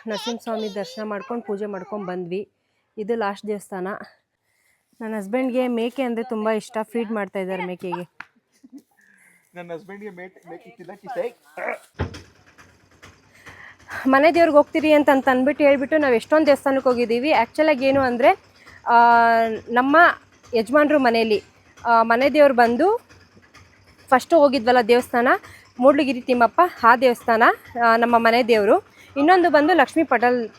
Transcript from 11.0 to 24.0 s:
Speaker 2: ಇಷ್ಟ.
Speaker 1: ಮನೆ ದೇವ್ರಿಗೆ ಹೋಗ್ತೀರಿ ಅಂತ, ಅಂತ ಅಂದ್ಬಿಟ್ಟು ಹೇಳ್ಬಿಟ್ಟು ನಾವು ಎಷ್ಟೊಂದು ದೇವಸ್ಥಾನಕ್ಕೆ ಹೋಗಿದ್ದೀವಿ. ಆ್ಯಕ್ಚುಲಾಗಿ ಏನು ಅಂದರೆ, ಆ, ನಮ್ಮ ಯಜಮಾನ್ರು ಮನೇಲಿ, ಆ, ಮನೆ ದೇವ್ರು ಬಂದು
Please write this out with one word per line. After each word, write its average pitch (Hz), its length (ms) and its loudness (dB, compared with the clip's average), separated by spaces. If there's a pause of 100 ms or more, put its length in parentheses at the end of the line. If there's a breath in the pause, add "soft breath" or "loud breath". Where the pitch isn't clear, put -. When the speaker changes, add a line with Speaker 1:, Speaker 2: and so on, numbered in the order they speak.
Speaker 2:
ಇಷ್ಟ. - 320 -18 (2500 loud breath)
Speaker 1:
ಮನೆ 277 280 4
ದೇವ್ರಿಗೆ 330 220 4
ಹೋಗ್ತೀರಿ 302 360 2
ಅಂತ, 302 200 4
ಅಂತ 269 160 0
ಅಂದ್ಬಿಟ್ಟು 262 360 0
ಹೇಳ್ಬಿಟ್ಟು 277 340 2
ನಾವು 277 160 0
ಎಷ್ಟೊಂದು 302 320 0
ದೇವಸ್ಥಾನಕ್ಕೆ 277 420 0
ಹೋಗಿದ್ದೀವಿ. 240 440 -2
ಆ್ಯಕ್ಚುಲಾಗಿ 269 540 0
ಏನು 269 140 2
ಅಂದರೆ, 262 420 0 (440 loud breath)
ಆ, 233 100 2 (720)
ನಮ್ಮ 262 280 0 (580)
ಯಜಮಾನ್ರು 294 440 2
ಮನೇಲಿ, 226 440 0 (440)
ಆ, 233 160 2
ಮನೆ 233 280 0
ದೇವ್ರು 285 240 4
ಬಂದು 240 460 2 (1120)